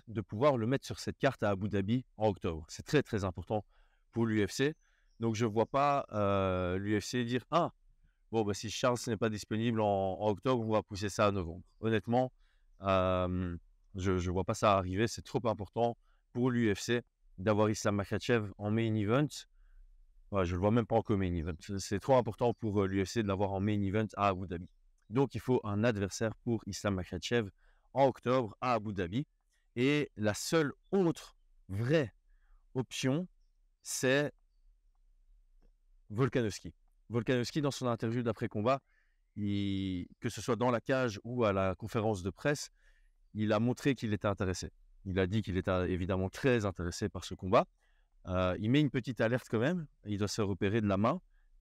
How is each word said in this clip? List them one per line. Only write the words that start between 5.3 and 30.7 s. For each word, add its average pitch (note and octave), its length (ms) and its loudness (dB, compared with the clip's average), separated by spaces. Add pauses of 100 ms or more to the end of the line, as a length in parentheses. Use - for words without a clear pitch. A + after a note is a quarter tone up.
je A#2 100 0
vois G#2+ 200 2
pas, C#3 480 0
euh, F#2+ 640 2
l'U G2+ 240 0
F - 20 -12
C B2 220 -4
dire : « A#2+ 260 -2
Ah, D#3+ 220 2 (580)
bon, A2 120 2
bah, G2+ 100 0
si G#2+ 160 -6
Charles B2 380 0
n'est A2+ 100 0
pas A2+ 120 0
disponible A2 520 -2
en, F#2+ 400 0
en G#2+ 80 2
octobre, A#2 340 0
on A2 80 -4
va G#2+ 120 2
pousser G2+ 260 -6
ça G#2+ 160 0
à G2+ 60 4
novembre. » F2 320 -6 (180)
Honnêtement, A#2 500 0 (520)
euh, F#2 760 0 (380)
je, F#2 240 2
je F2+ 120 -2
vois F#2 120 0
pas A2+ 100 -2
ça G#2 240 4
arriver. F#2+ 300 0
C'est - 160 -8
trop - 240 -4
important A2 500 -2 (340)
pour B2 200 0
l'U A#2 240 4
F - 40 -10
C A#2 220 0 (380)
d'avoir G#2+ 320 4
Islam G2+ 240 0
Makhachev G#2 640 0
en G#2 100 -4
main A2 240 0
event. A2 340 2 (1040)
Ouais, G2 140 2
je F2 80 -2
le F2+ 80 -2
vois G#2 80 6
même A2+ 160 4
pas A2+ 100 0
en A2+ 60 6
co-main F#2+ 320 0
event. E2 260 -4
C'est, G2 200 -8
c'est G2 200 -4
trop C3+ 160 2
important A2+ 380 0
pour, G#2 300 0
euh, F#2+ 40 2
l'U G2 160 0
F F#2 60 -2
C A#2 140 0
de G2 40 0
l'avoir G2 240 0
en G2 80 -4
main G#2 220 0
event G2+ 340 0
à G2+ 120 2
Abu F#2+ 180 0
Dhabi. F2 240 -8 (400)
Donc, B2 240 2
il A2+ 80 -6
faut B2+ 220 2
un G#2 200 0
adversaire G#2+ 600 -2
pour A#2 240 -2
Islam G2+ 280 -2
Makhachev F#2+ 540 -2 (440)
en C3+ 120 4
octobre B2 560 0
à B2 140 0
Abu G#2+ 180 -4
Dhabi. G2 320 -2 (500)
Et C#3 400 0
la G#2 200 0
seule D3 360 2 (200)